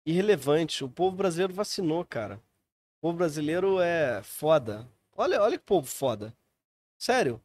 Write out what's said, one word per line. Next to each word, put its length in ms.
irrelevante. 800
O 60
povo 260
brasileiro 380
vacinou, 520
cara. 300
O 80
povo 100
brasileiro 600
é 440
foda. 640
Olha, 240
olha 160
que 60
povo 240
foda. 460
Sério. 480